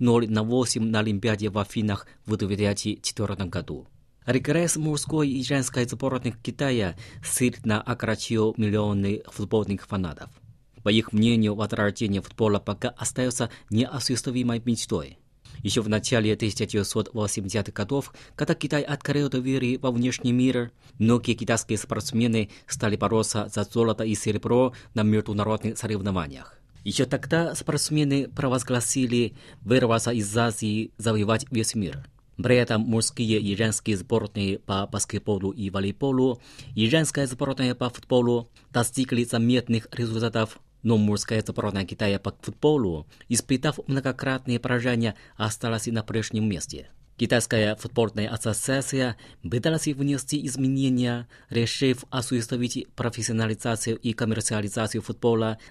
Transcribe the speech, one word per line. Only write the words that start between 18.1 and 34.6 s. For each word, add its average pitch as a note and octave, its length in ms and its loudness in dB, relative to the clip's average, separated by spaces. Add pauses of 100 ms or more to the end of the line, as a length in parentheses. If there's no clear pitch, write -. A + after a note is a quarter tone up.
когда D3+ 180 0
Китай D3 280 -2
открыл C#3+ 480 -2
двери B2+ 480 0
во C3 120 -2
внешний B2 420 0
мир, B2 380 2 (280)
многие A#2 360 4
китайские A2 440 0
спортсмены A2 720 0 (180)
стали G#2 280 0
бороться G#2 560 0
за G#2 120 -2
золото A2+ 400 0
и A2 100 0
серебро A#2+ 600 2 (180)
на A2 100 0
международных G#2+ 760 0
соревнованиях. F#2+ 840 -4 (240)
Ещё B2 220 0
тогда D#3+ 480 -2
спортсмены D3 720 0
провозгласили B2 1080 0 (280)
вырваться A#2 500 4
из G#2+ 240 0
Азии, A2 640 0
завоевать A2 520 2
весь A2 240 0
мир. D#2 320 -4 (360)
При B2 140 6
этом A#2 240 4
мужские A2 580 2
и G2+ 160 0
женские G#2+ 440 0
сборные G2+ 640 0